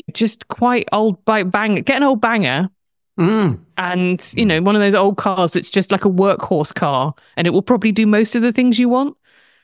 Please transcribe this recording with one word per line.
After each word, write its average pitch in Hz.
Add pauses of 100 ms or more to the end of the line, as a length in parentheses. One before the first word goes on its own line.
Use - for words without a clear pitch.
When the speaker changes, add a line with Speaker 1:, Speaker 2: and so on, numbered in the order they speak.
(140)
Speaker 1:
just -
quite 247
old, 214
bi-, 214
bang, 208
get 269
an 277
old 269
banger 190 (500)
Speaker 2:
Mm. 180 (180)
Speaker 1:
and, 180
you 226
know, 165
one 202
of 208
those 202
old 196
cars 185
that's -
just 196
like 196
a 202
workhorse 180
car 143 (220)
and 170
it 175
will 185
probably 220
do 214
most 214
of 226
the 233
things 247
you 247
want. 262 (460)